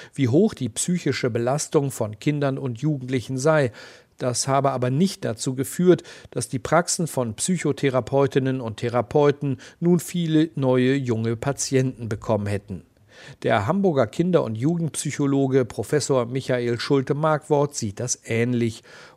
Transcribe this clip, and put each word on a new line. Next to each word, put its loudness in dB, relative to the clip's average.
wie 0
hoch 4
die -6
psychische -2
Belastung 0
von -6
Kindern -2
und -6
Jugendlichen -4
sei. 2
Das -2
habe 2
aber -2
nicht 0
dazu -4
geführt, 4
dass -6
die -4
Praxen 0
von -2
Psychotherapeutinnen 0
und -8
Therapeuten 0
nun 4
viele 0
neue 2
junge -2
Patienten -2
bekommen -2
hätten. -6
Der 2
Hamburger 2
Kinder- 2
und -6
Jugendpsychologe 0
Professor -2
Michael -2
Schulte-Markwort 0
sieht -6
das -6
ähnlich 0